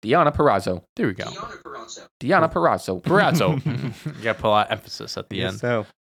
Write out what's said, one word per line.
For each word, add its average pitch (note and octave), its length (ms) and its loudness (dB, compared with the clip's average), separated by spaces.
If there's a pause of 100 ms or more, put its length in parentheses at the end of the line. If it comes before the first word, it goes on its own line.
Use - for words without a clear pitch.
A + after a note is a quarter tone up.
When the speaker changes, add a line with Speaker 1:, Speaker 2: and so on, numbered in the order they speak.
Speaker 1:
Diana D3 300 4
Purrazzo. G2 520 2 (120)
Speaker 2:
There G#3 120 0
we G2 60 -2
go. - 120 -8
Speaker 3:
Diana - 380 -12
Purrazzo. - 440 -16 (120)
Speaker 1:
Diana D#3+ 300 2
Purrazzo. A2 520 0
Speaker 2:
Purrazzo. D#3 640 2
Speaker 1:
<laughs> B2+ 400 -6
Speaker 2:
<laughs> D3+ 120 -10
You A2+ 60 -14
gotta A2 160 -2
put - 80 0
a - 20 4
lot G#2 180 4
of - 60 -4
emphasis - 440 -10
at F#2+ 120 -10
the G2 80 -6
Speaker 1:
Yes, F#2 160 -2
Speaker 2:
end. G#2 60 -12
Speaker 1:
so. A#2+ 260 -2 (180)